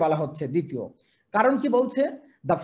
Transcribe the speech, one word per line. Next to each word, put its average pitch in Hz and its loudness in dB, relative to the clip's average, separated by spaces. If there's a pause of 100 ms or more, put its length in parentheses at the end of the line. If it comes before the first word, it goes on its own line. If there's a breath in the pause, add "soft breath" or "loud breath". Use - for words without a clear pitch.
বলা 160 2
হচ্ছে 147 -6 (100)
দ্বিতীয়। 139 -4 (520)
কারণ 247 4
কি 285 -2 (100)
বলছে, 262 0 (480 soft breath)
the 165 6